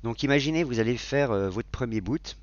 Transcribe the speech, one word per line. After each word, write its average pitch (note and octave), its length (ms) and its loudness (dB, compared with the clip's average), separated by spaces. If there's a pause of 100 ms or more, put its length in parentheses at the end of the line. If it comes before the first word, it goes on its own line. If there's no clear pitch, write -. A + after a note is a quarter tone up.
Donc A2+ 200 -4
imaginez, C#3+ 400 2
vous B2 160 0
allez A2+ 160 4
faire, C3+ 360 0
euh, G2 180 2
votre G2 180 -6
premier A2+ 320 -4
boot. G#2 440 -4